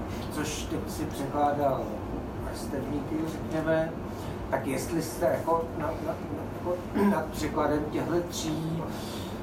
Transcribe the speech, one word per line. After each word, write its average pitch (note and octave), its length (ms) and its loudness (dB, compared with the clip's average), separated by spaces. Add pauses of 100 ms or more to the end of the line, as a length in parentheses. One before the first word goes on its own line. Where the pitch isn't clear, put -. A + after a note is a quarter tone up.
(320)
což - 300 -2
teď - 260 -2
si D#3+ 160 -2
překládal C#3+ 800 2 (680)
vrstevníky, - 680 -2 (160)
řekněme, D#3+ 580 2 (600)
tak - 160 0
jestli C3+ 360 0
jste - 240 0
jako - 380 4 (140)
na-, - 120 0 (160)
na-, D#3+ 80 0 (440)
jako F3 180 0 (180)
<clears throat> G3+ 160 8
nad F3 160 4
překladem D3 680 2
těchto D3+ 220 2 (160)
tří D#3+ 520 -2 (600)